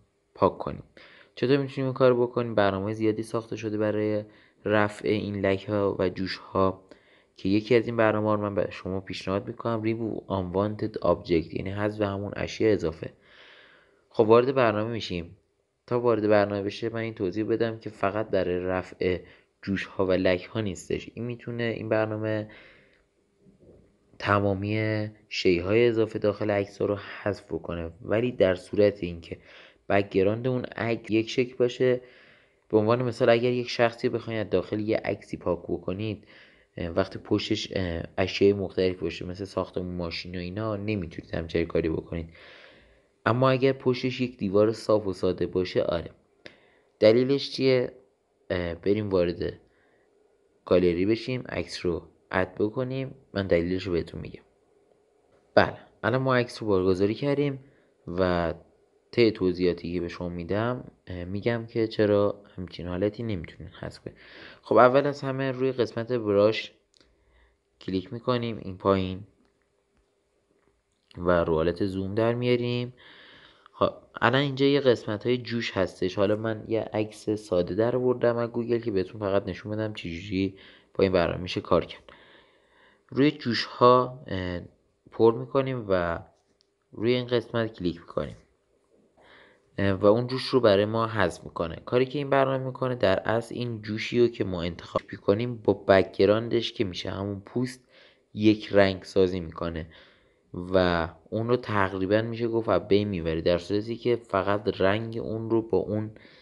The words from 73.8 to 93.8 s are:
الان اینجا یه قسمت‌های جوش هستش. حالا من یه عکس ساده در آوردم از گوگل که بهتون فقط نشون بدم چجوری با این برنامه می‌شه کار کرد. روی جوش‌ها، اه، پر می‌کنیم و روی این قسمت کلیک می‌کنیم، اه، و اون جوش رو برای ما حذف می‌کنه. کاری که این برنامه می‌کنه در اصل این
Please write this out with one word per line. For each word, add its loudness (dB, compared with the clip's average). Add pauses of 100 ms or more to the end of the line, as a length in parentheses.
الان 4
اینجا 0
یه 4
قسمت‌های 0
جوش -6
هستش. -2
حالا 2
من -6
یه -2
عکس -4
ساده 0
در 0
آوردم 2
از -2
گوگل -2
که -4
بهتون -2
فقط 0
نشون -8
بدم -4
چجوری -4 (380)
با 2
این 4
برنامه 0
می‌شه -6
کار 2
کرد. -16 (1080)
روی 4
جوش‌ها، 4
اه، -4 (500)
پر 6
می‌کنیم -4
و 0 (720)
روی 0
این -2
قسمت -2
کلیک -4
می‌کنیم، -6 (1400)
اه، 2
و 0
اون 6
جوش -4
رو 2
برای 6
ما -2
حذف 0
می‌کنه. -6 (100)
کاری 2
که -6
این -6
برنامه 2
می‌کنه -4
در 2
اصل -2
این -6